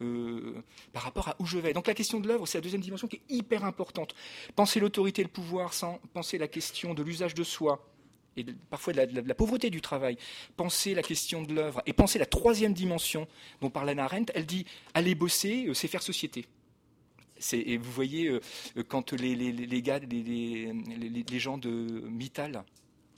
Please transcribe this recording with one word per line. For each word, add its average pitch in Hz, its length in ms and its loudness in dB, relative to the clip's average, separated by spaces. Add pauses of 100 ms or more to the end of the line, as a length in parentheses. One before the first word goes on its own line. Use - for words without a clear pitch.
euh, 117 600 -4 (300)
par 123 120 -8
rapport 156 260 -4
à - 100 -6
où 180 60 -4
je 170 120 -2
vais. 165 140 2
Donc 170 160 -2
la 214 60 4
question 220 260 -2
de 202 80 -2
l'œuvre, 220 200 0
c'est - 100 -2
la 160 60 -2
deuxième 190 180 -4
dimension 190 260 -6
qui 214 100 -10
est - 160 -8
hyper 214 300 0
importante. 180 500 -6 (440)
Penser 202 240 6
l'autorité 202 400 4
et 175 40 2
le 160 60 -6
pouvoir 175 420 -4
sans 175 280 -6 (120)
penser 175 240 -4
la 151 120 -2
question 165 440 -4
de 147 80 -2
l'usage 165 320 -2
de 170 120 -2
soi, 147 440 0 (460)
et 123 80 -4
de, 123 100 -10 (160)
parfois 151 220 -4
de 147 60 -2
la, 131 80 6
de 123 100 -2
la, 123 60 -2
de 120 80 -6
la 123 60 -2
pauvreté 233 340 2
du 165 100 -2
travail, 131 380 -2 (400)
penser 175 360 0
la 175 80 2
question 160 420 -2
de 151 100 -4
l'œuvre 156 320 0
et 151 80 -2
penser 208 260 10
la 143 60 6
troisième 214 480 8
dimension 170 520 0 (360)
dont 135 80 2
parle 143 200 0
Hannah 143 140 2
Arendt, 190 320 0
elle 160 100 0
dit « 180 200 -2 (280)
aller 175 220 4
bosser, 196 520 2
euh, 139 60 2
c'est 156 140 0
faire 180 160 -4
société ». 147 420 -6 (960)
C'est, - 180 0
et 120 180 0
vous 117 120 -8
voyez, 135 380 0
euh, 123 140 2 (340)
euh, 120 100 -2
quand 131 280 -4
les, 127 200 0
les, 123 200 -2
les, 120 120 -6
les 123 160 -2
gars, 135 180 0
les, 120 220 -4
les, 117 520 -4
les, 117 500 -6
les 123 160 -4
gens 135 180 -4
de 123 120 -6
Mittal, 117 960 -6 (520)